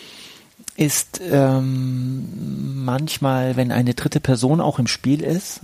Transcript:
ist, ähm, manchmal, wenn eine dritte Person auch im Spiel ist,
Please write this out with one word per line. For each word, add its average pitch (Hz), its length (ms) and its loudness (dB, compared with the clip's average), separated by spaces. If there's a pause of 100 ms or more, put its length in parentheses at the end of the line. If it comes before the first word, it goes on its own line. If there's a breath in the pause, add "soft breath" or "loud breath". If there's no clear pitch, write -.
(760 loud breath)
ist, - 460 -2 (100)
ähm, 131 1500 0
manchmal, 131 720 0
wenn 123 160 2
eine 123 220 2
dritte - 260 -2
Person 131 400 4
auch - 200 0
im 117 80 2
Spiel 143 340 0
ist, 165 420 -4